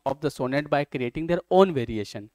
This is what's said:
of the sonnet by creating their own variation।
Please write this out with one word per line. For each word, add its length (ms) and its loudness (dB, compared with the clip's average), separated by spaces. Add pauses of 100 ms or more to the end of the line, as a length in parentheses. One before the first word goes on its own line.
of 60 0
the 240 -4
sonnet 260 -2
by 220 0
creating 380 -6
their 180 -2 (120)
own 200 8
variation। 600 -4